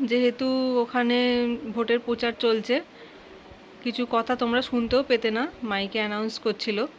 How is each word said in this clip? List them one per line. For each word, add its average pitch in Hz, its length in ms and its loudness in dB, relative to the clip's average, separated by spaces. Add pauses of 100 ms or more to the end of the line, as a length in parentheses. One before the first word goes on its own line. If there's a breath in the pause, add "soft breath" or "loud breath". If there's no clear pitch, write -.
যেহেতু 247 800 2
ওখানে 240 640 2 (280)
ভোটের 233 240 2
প্রচার 240 400 -2
চলছে, 233 420 2 (1040 loud breath)
কিছু 247 260 -2
কথা 233 260 2
তোমরা 247 260 0
শুনতেও 247 400 2
পেতে 233 280 2
না, 240 180 -2 (140)
মাইকে 196 360 -2
অ্যানাউন্স 214 400 -2
করছিল 214 480 -2 (120)